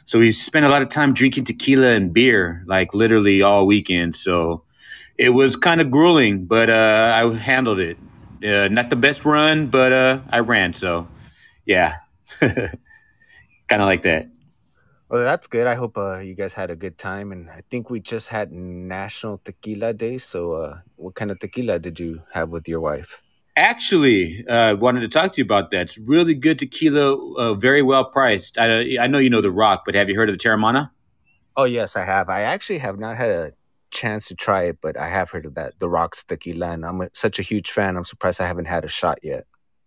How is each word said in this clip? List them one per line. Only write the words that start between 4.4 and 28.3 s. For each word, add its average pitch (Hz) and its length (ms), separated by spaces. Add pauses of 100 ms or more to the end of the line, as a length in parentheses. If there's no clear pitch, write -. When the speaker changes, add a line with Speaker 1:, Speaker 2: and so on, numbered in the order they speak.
Speaker 1:
it 123 100
was 123 280
kinda 165 260
grueling, 135 600
but, 113 260
uh, 110 440
I 113 200
handled 120 440
it. 87 180 (460)
Uh, 101 260
not 120 200
the 135 60
best 139 300
run, 151 420
but, 127 240
uh, 131 300 (100)
I 120 80
ran, 107 340
so 85 340 (600)
yeah. 87 300 (420)
<laughs> - 0
Kinda - 1500
like 95 160
that. 82 240 (840)
Speaker 2:
Well, 120 140
that's 143 240
good. 117 180
I 123 80
hope, 117 240
uh, 98 220
you 95 160
guys 95 180
had 92 160
a 85 60
good 87 240
time. 101 320
And 87 180
I 82 220
think 123 180
we 120 100
just 110 280
had 104 240
National 92 880
Tequila 107 520
Day. 117 280
So, 85 340
uh, 78 260 (180)
what 92 180
kind 104 160
of 92 80
tequila 107 400
did 82 200
you 82 220 (100)
have 82 180
with 82 180
your 82 120
wife? 76 400 (360)
Speaker 1:
Actually, 131 920
uh, 117 280
wanted 123 240
to 113 80
talk 160 260
to 143 80
you 120 40
about 98 260
that. 92 100
It's - 160
really 156 380
good 143 240
tequila, 143 580 (200)
uh, 117 180
very 131 260
well 131 240
priced. 120 540